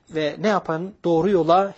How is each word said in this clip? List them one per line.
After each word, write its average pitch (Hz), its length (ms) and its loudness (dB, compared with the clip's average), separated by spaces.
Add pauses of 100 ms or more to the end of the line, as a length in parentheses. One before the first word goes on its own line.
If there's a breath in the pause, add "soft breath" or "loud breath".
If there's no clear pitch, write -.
(100)
ve 156 280 -4
ne 196 100 -2
yapan? 175 440 -4 (120)
Doğru 170 260 2
yola 185 480 2